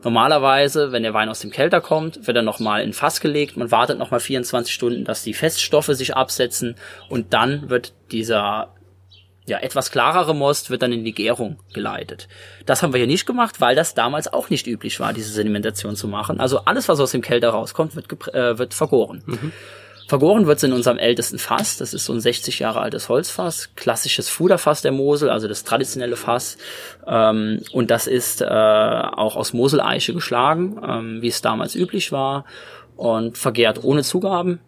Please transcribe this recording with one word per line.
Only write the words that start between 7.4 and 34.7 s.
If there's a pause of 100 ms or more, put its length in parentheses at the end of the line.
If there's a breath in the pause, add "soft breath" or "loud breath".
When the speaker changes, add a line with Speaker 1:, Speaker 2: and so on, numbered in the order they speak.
Speaker 1:
wird (180)
dieser, (720)
ja,
etwas
klarere
Most
wird
dann
in
die
Gärung (140)
geleitet. (380 loud breath)
Das
haben
wir
hier
nicht
gemacht,
weil
das
damals
auch
nicht
üblich
war,
diese
Sedimentation
zu
machen.
Also
alles,
was
aus
dem
Kelter
rauskommt,
wird
gepr-,
äh,
wird
vergoren.
Speaker 2:
Mhm. (560 loud breath)
Speaker 1:
Vergoren
wird's
in
unserem
ältesten
Fass.
Das
ist
so
ein
sechzig
Jahre
altes
Holzfass,
klassisches
Fuderfass
der
Mosel,
also
das
traditionelle
Fass. (480 loud breath)
Ähm, (120)
und
das
ist,
äh,
auch
aus
Moseleiche
geschlagen,
ähm,
wie
es
damals
üblich
war, (500 loud breath)
und
vergärt
ohne
Zugaben